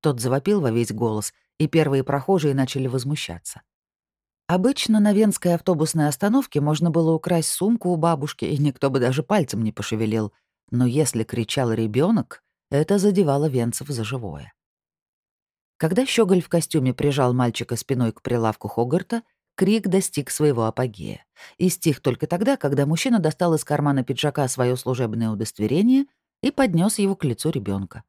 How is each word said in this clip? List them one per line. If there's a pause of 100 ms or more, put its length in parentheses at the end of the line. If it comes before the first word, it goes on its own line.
Тот
завопил
во
весь
голос, (260)
и
первые
прохожие
начали
возмущаться. (880)
Обычно
на
Венской
автобусной
остановке
можно
было
украсть
сумку
у
бабушки,
и
никто
бы
даже
пальцем
не
пошевелил. (380)
Но
если
кричал
ребёнок, (260)
это
задевало
венцев
за
живое. (1200)
Когда
щёголь
в
костюме
прижал
мальчика
спиной
к
прилавку
Хогарта, (320)
крик
достиг
своего
апогея (320)
и
стих
только
тогда,
когда
мужчина
достал
из
кармана
пиджака
своё
служебное
удостоверение (360)
и
поднёс
его
к
лицу
ребёнка.